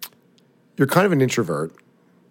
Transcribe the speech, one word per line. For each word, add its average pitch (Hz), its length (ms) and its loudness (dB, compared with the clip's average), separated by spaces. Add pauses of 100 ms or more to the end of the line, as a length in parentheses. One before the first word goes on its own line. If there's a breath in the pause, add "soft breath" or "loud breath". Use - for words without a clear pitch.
(760)
You're 139 100 2
kind 180 180 4
of 190 60 0
an 139 100 2
introvert. 82 500 -4 (580)